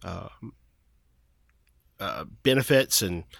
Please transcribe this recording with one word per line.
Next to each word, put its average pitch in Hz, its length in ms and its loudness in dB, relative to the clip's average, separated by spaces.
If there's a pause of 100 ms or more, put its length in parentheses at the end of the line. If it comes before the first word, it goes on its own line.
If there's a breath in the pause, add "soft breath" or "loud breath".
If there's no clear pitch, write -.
um, 92 500 -12 (1500)
uh, 78 240 -6 (180)
benefits, 131 580 4
and 87 220 -2 (160 soft breath)